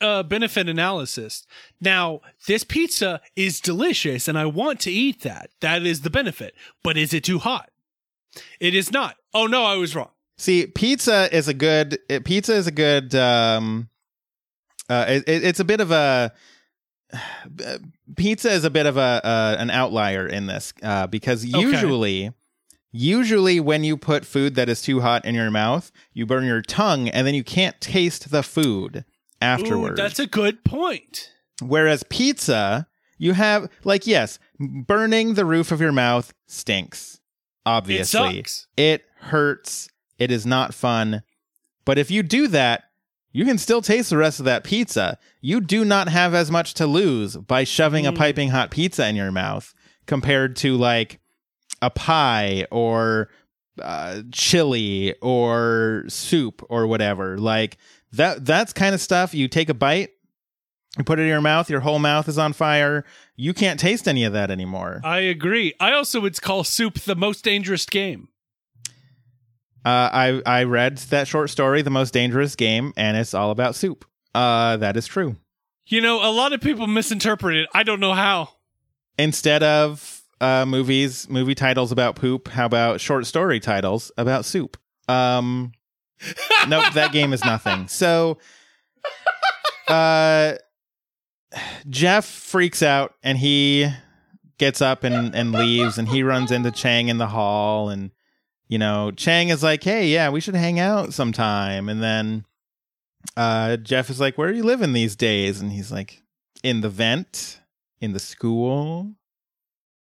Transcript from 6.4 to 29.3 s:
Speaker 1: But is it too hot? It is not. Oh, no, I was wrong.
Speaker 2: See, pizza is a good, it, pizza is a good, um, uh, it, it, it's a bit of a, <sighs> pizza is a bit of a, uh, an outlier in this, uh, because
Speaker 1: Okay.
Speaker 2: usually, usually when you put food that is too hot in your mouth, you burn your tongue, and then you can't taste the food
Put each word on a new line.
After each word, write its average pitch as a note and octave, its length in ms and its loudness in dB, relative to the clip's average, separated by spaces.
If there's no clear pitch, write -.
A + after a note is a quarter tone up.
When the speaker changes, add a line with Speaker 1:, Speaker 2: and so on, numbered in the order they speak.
Speaker 1:
But D#3+ 140 0
is D#3 160 0
it D#3+ 100 -2
too F3+ 160 0
hot? - 300 -6
It F3 140 0
is F#3+ 180 0
not. A#3 260 -2
Oh, A3 120 2
no, A#3+ 200 0
I G3+ 100 0
was E3+ 200 -4
wrong. C#3 140 -6
Speaker 2:
See, F3 300 2
pizza A3+ 680 0
is D#3 140 2
a D3 60 -2
good, D3+ 460 2
it, C3+ 160 -4
pizza G3 300 0
is F#3+ 120 0
a E3+ 40 -2
good, C#3+ 440 2
um, A2+ 720 2
uh, A#2+ 200 2
it, C3+ 200 0
it, D#3+ 140 2
it's F3 160 0
a F#3+ 60 0
bit G#3+ 140 2
of F3 120 -2
a, C3+ 420 2
<sighs> - 60 -12
pizza G#3+ 360 2
is F3 140 2
a D#3+ 40 2
bit D3 160 2
of C#3 120 2
a, B2+ 260 2
uh, A2 360 2
an A#2 100 -2
outlier G#2 580 0
in G2 200 -6
this, G2 260 -10
uh, G2 240 -2
because A2 380 -4
Speaker 1:
Okay. B2 140 0
Speaker 2:
usually, B2 760 0
usually F#3 680 2
when D3+ 240 0
you D#3 140 0
put D3 280 -2
food C#3 300 0
that B2 140 2
is A#2 120 -2
too C3 200 0
hot A#2+ 240 0
in A#2 100 -2
your A2+ 160 0
mouth, A2 400 0
you A#2 120 -6
burn C3 200 0
your A#2 160 0
tongue, C#3+ 480 0
and C3 160 0
then C#3+ 100 2
you C3 80 -2
can't - 380 -2
taste F3 500 -2
the D3 120 2
food G#2+ 600 -2